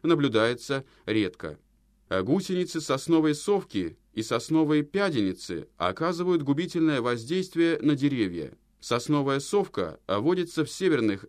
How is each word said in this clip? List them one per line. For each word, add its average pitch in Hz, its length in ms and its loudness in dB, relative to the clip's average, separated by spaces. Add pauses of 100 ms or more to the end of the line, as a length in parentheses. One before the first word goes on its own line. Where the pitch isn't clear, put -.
наблюдается 135 800 2 (220)
редко. 98 520 -2 (520)
Гусеницы 165 720 0
сосновой 151 540 2
совки 113 640 -2 (160)
и 113 80 -4
сосновые 151 600 0
пяденицы 113 840 -2 (100)
оказывают 165 680 0
губительное 156 580 0
воздействие 165 800 0
на 147 140 4
деревья. 107 580 -2 (260)
Сосновая 139 600 0
совка 139 680 -2
водится 160 560 0
в - 60 -2
северных, 120 600 0